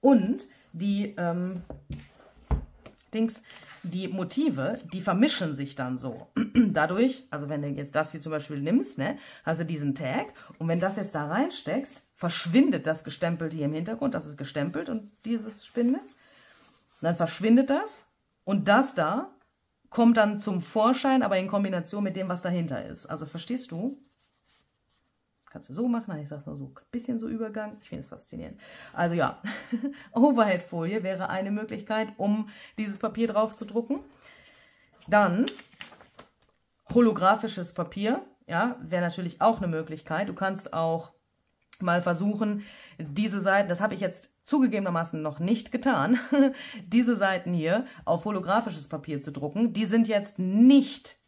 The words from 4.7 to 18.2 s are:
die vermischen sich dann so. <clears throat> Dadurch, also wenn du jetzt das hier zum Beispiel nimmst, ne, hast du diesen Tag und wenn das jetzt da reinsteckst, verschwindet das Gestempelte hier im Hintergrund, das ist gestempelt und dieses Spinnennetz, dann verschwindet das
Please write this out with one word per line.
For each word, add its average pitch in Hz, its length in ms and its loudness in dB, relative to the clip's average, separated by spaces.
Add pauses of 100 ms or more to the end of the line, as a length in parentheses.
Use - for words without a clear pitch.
die 185 100 -6
vermischen 185 540 2
sich 139 200 -8
dann 127 220 -4
so. 123 380 -10
<clears throat> - 200 -2
Dadurch, 202 720 2
also 147 180 -8
wenn 147 140 -4
du 143 60 -4
jetzt 143 280 -8
das 156 160 0
hier 165 100 -12
zum 160 100 -8
Beispiel 147 280 -6
nimmst, 214 380 0
ne, 170 200 -2 (260)
hast 165 160 -2
du 170 60 -2
diesen 147 280 -2
Tag 147 340 -4 (300)
und 165 100 -4
wenn 170 120 0
das 185 160 0
jetzt 202 180 -6
da 147 140 -4
reinsteckst, 240 760 -4 (140)
verschwindet 175 720 2
das 160 160 -2
Gestempelte 165 540 -4
hier 147 80 -2
im 147 80 0
Hintergrund, 226 420 -4
das 151 100 -6
ist 147 120 -16
gestempelt 147 520 -6
und 214 220 -6 (140)
dieses 220 400 -6
Spinnennetz, 240 500 0 (840)
dann 165 160 0
verschwindet 220 520 4
das 359 360 -2 (400)